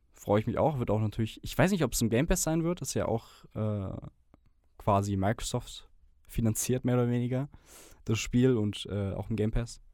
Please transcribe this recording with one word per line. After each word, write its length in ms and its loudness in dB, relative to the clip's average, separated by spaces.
freue 280 2
ich 60 -2
mich 120 -2
auch. 200 2
Wird 120 -2
auch 100 2
natürlich, 420 -4
ich 140 -8
weiß 140 4
nicht, 140 2
ob's 180 -2
im 80 2
Game 160 4
Pass 160 0
sein 220 0
wird, 180 -4
ist 120 -8
ja 120 0
auch, 200 -2
äh, 420 -4
quasi 400 2
Microsoft 720 -2
finanziert, 580 0
mehr 120 2
oder 120 4
weniger, 400 0
das 140 0
Spiel 380 4
und, 340 -2
äh, 220 -2
auch 180 -6
im 60 -4
Game 140 0
Pass. 300 -4